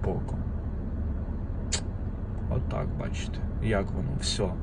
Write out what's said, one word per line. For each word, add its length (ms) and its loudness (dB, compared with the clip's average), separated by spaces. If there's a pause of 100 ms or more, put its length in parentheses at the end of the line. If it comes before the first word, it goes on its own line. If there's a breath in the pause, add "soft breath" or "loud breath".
Боком. 340 0 (2000)
Отак, 360 2 (140)
бачите, 380 -2 (240)
як 280 4
воно 180 0 (120)
все. 280 2 (140)